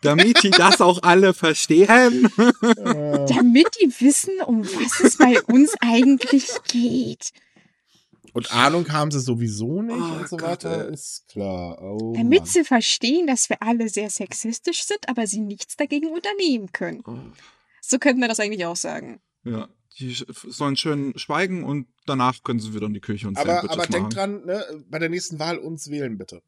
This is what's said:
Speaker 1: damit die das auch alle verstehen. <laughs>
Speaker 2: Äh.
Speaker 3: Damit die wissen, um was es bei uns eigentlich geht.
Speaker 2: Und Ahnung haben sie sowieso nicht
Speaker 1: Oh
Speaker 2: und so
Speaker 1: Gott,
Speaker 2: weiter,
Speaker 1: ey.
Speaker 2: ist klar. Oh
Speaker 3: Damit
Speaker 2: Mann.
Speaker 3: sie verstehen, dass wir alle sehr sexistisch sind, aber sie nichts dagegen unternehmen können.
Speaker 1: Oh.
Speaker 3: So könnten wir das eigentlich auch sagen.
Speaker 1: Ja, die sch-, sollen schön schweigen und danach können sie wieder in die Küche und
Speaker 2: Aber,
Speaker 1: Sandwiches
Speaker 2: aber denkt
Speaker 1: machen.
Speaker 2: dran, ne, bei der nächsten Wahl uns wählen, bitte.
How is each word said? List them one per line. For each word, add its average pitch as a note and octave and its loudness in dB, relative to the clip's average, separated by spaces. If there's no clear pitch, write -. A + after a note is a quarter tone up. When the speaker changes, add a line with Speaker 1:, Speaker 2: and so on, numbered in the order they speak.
Speaker 1:
damit F#3 4
die G3 2
das G3 6
auch F3+ 4
alle F#3 6
verstehen. A3 6
<laughs> - -6
Speaker 2:
Äh. D3 -2
Speaker 3:
Damit B3 6
die D4 4
wissen, D4 2
um A3 -2
was - -4
es - 4
bei B3 6
uns C#4 4
eigentlich B3+ 4
geht. A#3+ -2
Speaker 2:
Und - -8
Ahnung D3 2
haben D3+ -2
sie C#3+ -4
sowieso A#2+ -4
nicht A#3 -6
Speaker 1:
Oh E3 -6
Speaker 2:
und F3+ -12
so F3 -8
Speaker 1:
Gott, E3+ -6
Speaker 2:
weiter, E3 -6
Speaker 1:
ey. D#3 -10
Speaker 2:
ist - -16
klar. F#2 -8
Oh G#2+ -8
Speaker 3:
Damit B3+ 4
Speaker 2:
Mann. - -14
Speaker 3:
sie E4+ 0
verstehen, C4+ 0
dass B3+ -2
wir G#3 -6
alle A3+ -2
sehr G#3 -6
sexistisch - -8
sind, - -8
aber A#3 -4
sie G3 -6
nichts G3+ -10
dagegen D4 -4
unternehmen E4 -4
können. E3 -8
Speaker 1:
Oh. A#2 -14
Speaker 3:
So - -2
könnten B3+ 2
wir A#3+ 0
das A3+ -4
eigentlich G#3 -4
auch E3+ -6
sagen. D#3 -10
Speaker 1:
Ja, A2+ -10
die B2+ -12
sch-, - -10
sollen C#3 -4
schön C#3+ -4
schweigen F3 -4
und C#3 -6
danach B2+ -2
können A#2+ -4
sie G#2+ -10
wieder G#2 -6
in G#2+ -4
die G2+ -10
Küche G#2 -8
und G2 -6
Speaker 2:
Aber, E3+ 0
Speaker 1:
Sandwiches F#3 -6
Speaker 2:
aber E3 -4
denkt G3+ -4
Speaker 1:
machen. G3 -6
Speaker 2:
dran, - -
ne, E3 -10
bei D#3 -10
der E3 -4
nächsten E3+ -10
Wahl E3 -6
uns D#3 -14
wählen, C3+ -8
bitte. F#2 -16